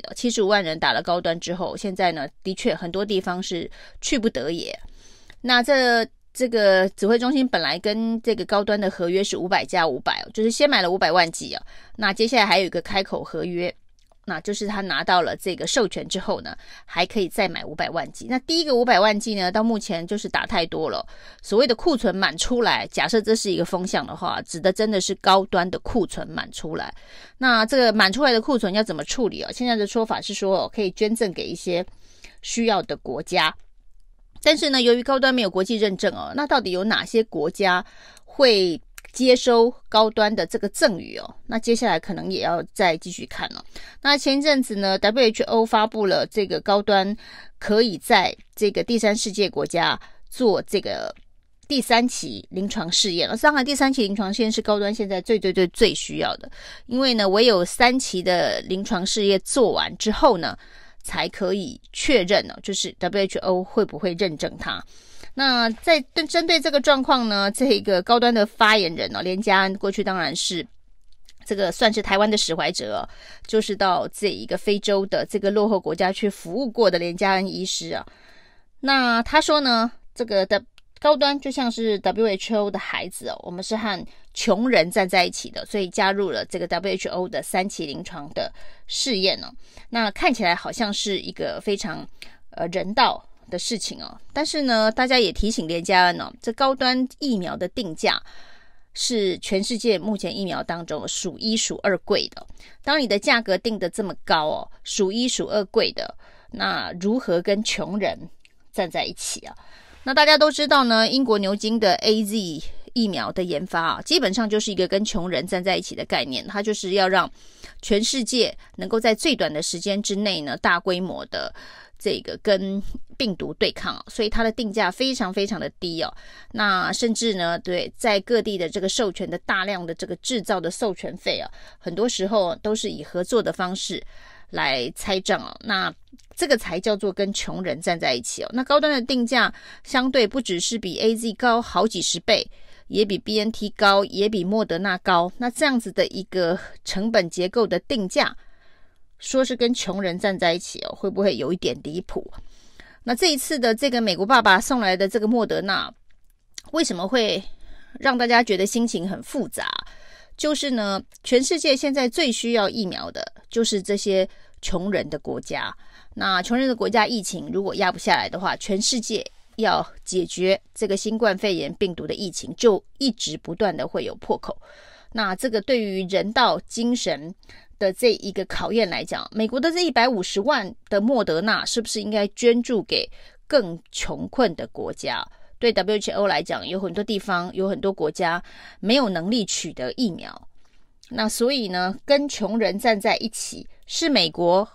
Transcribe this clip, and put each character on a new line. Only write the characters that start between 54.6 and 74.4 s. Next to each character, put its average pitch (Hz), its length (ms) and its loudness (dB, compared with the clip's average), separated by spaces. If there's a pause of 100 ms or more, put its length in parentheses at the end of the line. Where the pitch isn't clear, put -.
高 208 160 2
端 202 160 -2
现 214 140 -4
在 190 140 -2
最， 220 180 2
最， 185 140 0
最， 185 140 4
最 175 280 2
需 151 220 -8
要 - 180 -2
的， - 160 -16 (360)
因 240 120 -2
为 262 140 2
呢， 208 160 2
唯 214 160 6
有 190 180 6
三 247 340 2
期 185 240 -2
的 175 420 2
临 190 200 -4
床 196 220 -2
试 208 180 0
验 196 220 4
做 220 260 4
完 85 260 -2
之 214 140 0
后 214 260 4
呢， 139 200 -4 (440)
才 170 280 -4
可 190 240 -2
以 185 260 -6 (120)
确 240 320 2
认 185 260 2
哦， - 140 -14
就 202 100 -6
是 - 240 -4
W 180 260 0
H - 160 -4
O 185 240 0
会 202 220 2
不 147 140 -8
会 180 140 -2
认 170 240 -2
证 - 200 -6
它。 123 260 -8 (520)
那 247 320 2 (140)
在 320 180 4 (140)
针， 311 140 -2
针 339 180 0
对 330 140 4
这 330 100 0
个 285 100 2
状 269 220 4
况 254 260 4
呢， 202 220 2
这 214 320 2
个 185 220 2
高 240 160 6
端 240 120 6
的 214 140 4
发 220 320 4
言 170 180 2
人 98 200 -4
哦， 101 60 -2
连 185 200 -2
家 196 200 6
安 190 120 0
过 196 180 -2
去 196 120 -2
当 190 120 -2
然 156 180 -2
是 165 320 -4 (800)
这 208 120 -4
个 190 160 0
算 220 200 2
是 214 100 -2
台 196 180 2
湾 214 100 4
的 214 80 2
使 165 160 -2
怀 165 180 0
者 104 280 -6
哦， - 100 -8 (380)
就 220 120 2
是 214 160 -2
到 180 340 2
这 202 200 -2
一 101 160 -6